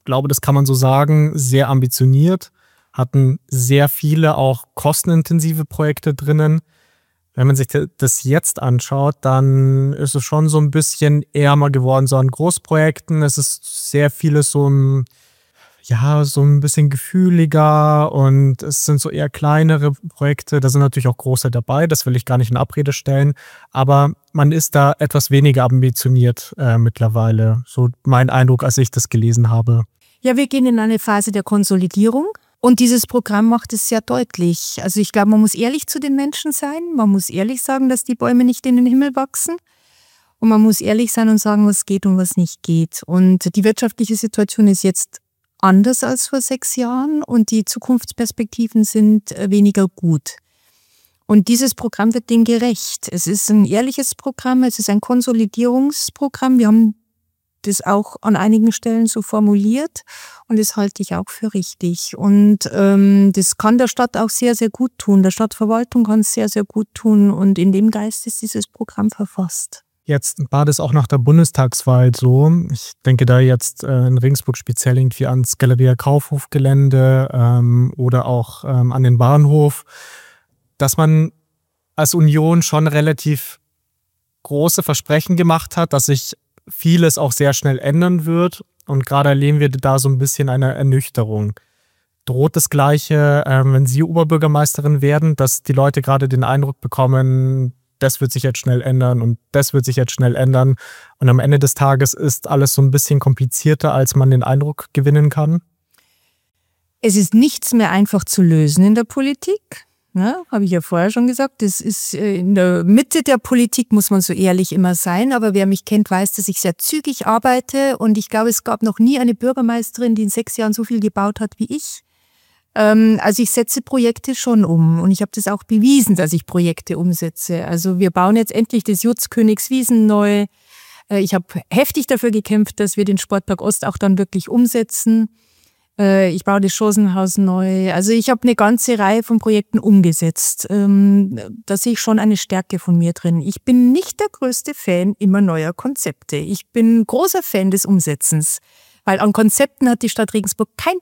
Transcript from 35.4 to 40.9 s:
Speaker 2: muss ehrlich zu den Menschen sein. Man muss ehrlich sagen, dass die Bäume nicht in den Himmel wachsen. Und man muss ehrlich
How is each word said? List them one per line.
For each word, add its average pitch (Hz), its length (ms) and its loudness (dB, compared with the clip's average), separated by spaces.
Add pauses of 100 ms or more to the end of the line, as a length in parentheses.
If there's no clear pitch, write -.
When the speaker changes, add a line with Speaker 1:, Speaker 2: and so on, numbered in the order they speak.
Speaker 2:
muss 214 140 -2
ehrlich 269 320 -4
zu - 120 -8
den 277 160 -4
Menschen 285 360 -4
sein. 320 440 -8
Man 220 140 2
muss 196 220 0
ehrlich 220 320 -4
sagen, 269 260 -2
dass 247 140 -2
die 247 100 -6
Bäume 240 300 0
nicht 247 240 0
in 254 80 2
den 247 100 4
Himmel 262 300 0
wachsen. 269 400 -6 (840)
Und 226 120 0
man 214 120 4
muss 220 180 4
ehrlich 220 320 -2